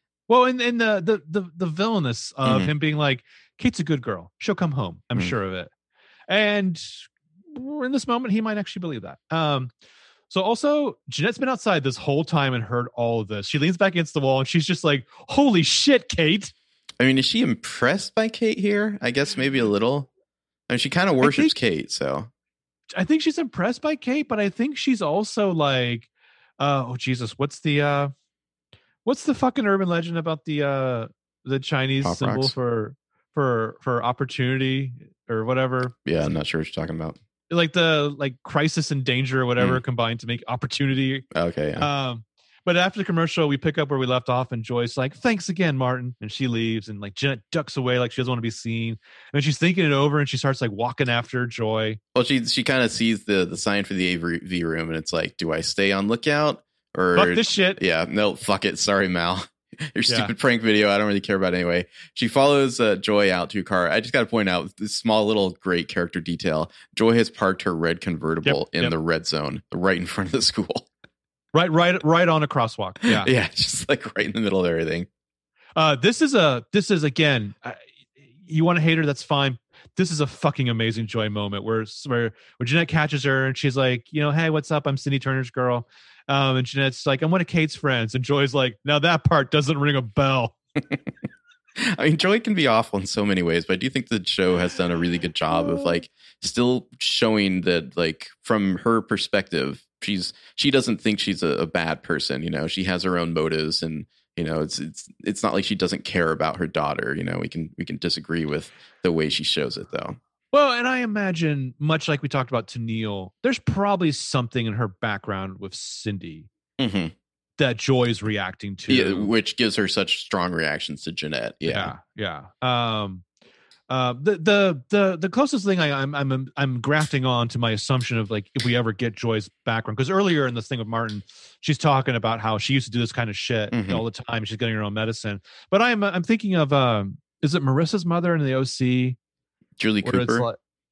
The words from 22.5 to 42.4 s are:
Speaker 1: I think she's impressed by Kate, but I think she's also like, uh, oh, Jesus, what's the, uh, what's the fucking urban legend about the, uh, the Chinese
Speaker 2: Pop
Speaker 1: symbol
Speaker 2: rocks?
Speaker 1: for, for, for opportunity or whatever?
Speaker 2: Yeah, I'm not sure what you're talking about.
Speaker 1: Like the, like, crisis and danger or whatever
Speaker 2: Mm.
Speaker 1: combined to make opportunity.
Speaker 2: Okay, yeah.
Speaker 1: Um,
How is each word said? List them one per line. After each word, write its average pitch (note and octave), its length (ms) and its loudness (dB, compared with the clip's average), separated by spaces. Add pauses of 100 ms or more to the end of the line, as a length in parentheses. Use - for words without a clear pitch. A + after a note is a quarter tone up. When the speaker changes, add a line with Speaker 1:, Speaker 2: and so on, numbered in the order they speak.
Speaker 1:
I F#3 80 0
think D#4 160 2
she's D#4 160 0
impressed A#3+ 440 -2
by D#4 140 -2
Kate, C4+ 320 -2
but A3 120 0
I G3+ 100 2
think C4+ 280 -2
she's A#3+ 240 0
also G3 500 0
like, B2+ 580 0 (500)
uh, C#3 280 2
oh, B2 100 -6
Jesus, B2 420 -4
what's - 220 -4
the, D3 200 2
uh, C#3+ 280 0 (920)
what's B3+ 200 0
the C#4+ 100 2
fucking B3 320 0
urban G3 220 2
legend E3+ 300 -2
about D#3+ 280 -4
the, D3 180 -2
uh, C3 440 -2 (380)
the C3+ 140 -2
Chinese C3+ 440 0
Speaker 2:
Pop F2 140 -2
Speaker 1:
symbol G#2+ 240 0
Speaker 2:
rocks? C3+ 120 0
Speaker 1:
for, A#2+ 420 -2 (380)
for, B2 480 0
for A#2+ 220 0
opportunity C3 880 -2 (380)
or A2 160 -2
whatever? B2+ 500 0 (100)
Speaker 2:
Yeah, D#2 200 0
I'm D2+ 80 -2
not D2+ 140 -4
sure D#2+ 120 -2
what D#2+ 160 -4
you're D#2+ 100 -4
talking E2 140 -6
about. D#2+ 180 -8 (340)
Speaker 1:
Like E3+ 220 0
the, D#3 420 2
like, C#3 280 -6
crisis D#3 480 0
and C3+ 120 0
danger C3 380 0
or B2+ 40 0
whatever B2 340 2
Speaker 2:
Mm. A#2+ 40 -4
Speaker 1:
combined A#2 360 -2
to A2+ 80 -10
make A#2 200 -6
opportunity. C3+ 760 -2 (120)
Speaker 2:
Okay, E2 360 0
yeah. C#3 380 -2
Speaker 1:
Um, A2+ 160 -10 (400)